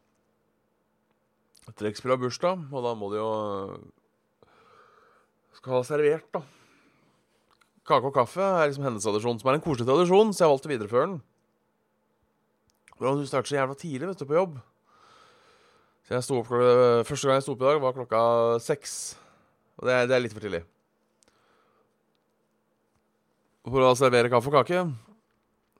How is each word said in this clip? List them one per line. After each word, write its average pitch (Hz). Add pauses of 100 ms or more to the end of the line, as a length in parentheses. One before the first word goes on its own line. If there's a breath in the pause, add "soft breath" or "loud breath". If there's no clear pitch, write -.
(1700)
Trekkspill 107
har 127
bursdag, 160
og 131
da 117
må 104
de 104
jo, 110 (440)
eh, - (1080 soft breath)
skal -
ha 127
servert, 151
da. 180 (1400 soft breath)
Kake 131
og 139
kaffe 139
er 180
liksom 139
hennes 110
tradisjon, 110
som 131
er 131
en 156
koselig 120
tradisjon, 180
så -
jeg 160
har 143
valgt 135
å 151
videreføre 117
den. 180 (1800)
Hvordan 131
du 139
starter 131
så 143
jævla 135
tidlig, 151
vet 185
du, 139
på 147
jobb. 170 (1400 soft breath)
Så -
jeg 123
sto 135
opp 113
klokka, 123
første 143
gang 135
jeg 135
sto 143
opp 123
i 135
dag, 151
var 127
klokka 117
seks. - (600 soft breath)
Og -
det 127
er, 123
det 131
er 123
litt 110
for 107
tidlig. 92 (3000)
For 131
å 127
servere 123
kaffe 123
og 147
kake, 175 (960)